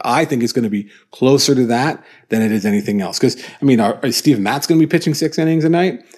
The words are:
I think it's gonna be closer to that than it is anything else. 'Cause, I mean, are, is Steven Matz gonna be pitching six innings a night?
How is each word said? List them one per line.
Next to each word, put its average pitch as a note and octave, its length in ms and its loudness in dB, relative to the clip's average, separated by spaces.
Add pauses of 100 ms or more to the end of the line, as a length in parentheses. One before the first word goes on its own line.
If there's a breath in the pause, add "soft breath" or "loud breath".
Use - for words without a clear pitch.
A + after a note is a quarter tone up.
I C3 180 0
think C#3 180 -2
it's A#2 120 -2
gonna A#2 160 -2
be G2+ 200 -6 (220 soft breath)
closer C3+ 420 2
to B2+ 120 2
that B2 360 -2 (280 soft breath)
than A2 120 0
it A2 120 0
is G2+ 120 -2
anything G#2 360 0
else. F#2 180 -8
'Cause, B2 160 2 (260 loud breath)
I C#3 40 -4
mean, B2+ 160 4
are, G#2+ 240 0
is A#2 100 -2
Steven B2+ 260 2
Matz A#2+ 260 -2
gonna D#3+ 120 4
be D3+ 80 4
pitching D#3 280 -2
six D#3 220 -4
innings D#3+ 280 0
a D#3+ 40 2
night? F3 360 0 (120)